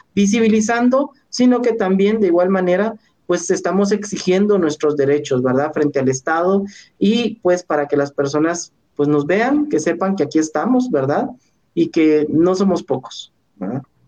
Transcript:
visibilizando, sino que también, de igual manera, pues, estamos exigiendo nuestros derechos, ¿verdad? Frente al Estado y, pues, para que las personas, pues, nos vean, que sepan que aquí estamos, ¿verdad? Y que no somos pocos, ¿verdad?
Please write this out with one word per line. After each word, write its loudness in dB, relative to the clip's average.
visibilizando, 2
sino 2
que 2
también, 0
de 2
igual 2
manera, 0
pues, -2
estamos 0
exigiendo 0
nuestros 0
derechos, 0
¿verdad? 0
Frente -2
al 0
Estado 0
y, 0
pues, 0
para -2
que -2
las 0
personas, -2
pues, 0
nos 2
vean, 0
que 0
sepan -2
que -2
aquí -2
estamos, 0
¿verdad? -2
Y 0
que 2
no 2
somos 0
pocos, -8
¿verdad? -8